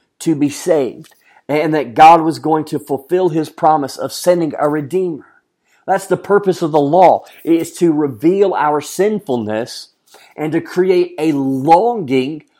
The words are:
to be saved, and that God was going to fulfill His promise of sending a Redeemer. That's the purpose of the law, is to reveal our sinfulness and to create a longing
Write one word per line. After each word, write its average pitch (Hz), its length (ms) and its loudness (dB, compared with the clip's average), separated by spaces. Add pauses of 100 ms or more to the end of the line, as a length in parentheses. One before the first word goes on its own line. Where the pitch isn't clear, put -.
(200)
to 165 140 0
be 143 140 0
saved, 139 680 -4 (320)
and 151 280 -2
that 120 200 -4
God 160 280 8
was 156 160 -2
going 156 280 -2
to 151 120 -6
fulfill 180 500 -2
His 156 220 -2
promise 156 480 0
of 131 140 -8
sending 175 460 0
a 147 100 0
Redeemer. 156 580 -4 (600)
That's 185 200 -2
the 175 100 -2
purpose 196 460 -2
of 156 100 -2
the 156 80 4
law, 147 440 4 (200)
is 165 340 0
to 170 140 2
reveal 151 640 0
our 147 260 0
sinfulness 127 1080 -4 (480)
and 151 160 -6
to 165 80 -2
create 180 580 0
a 156 140 0
longing 143 1120 0 (160)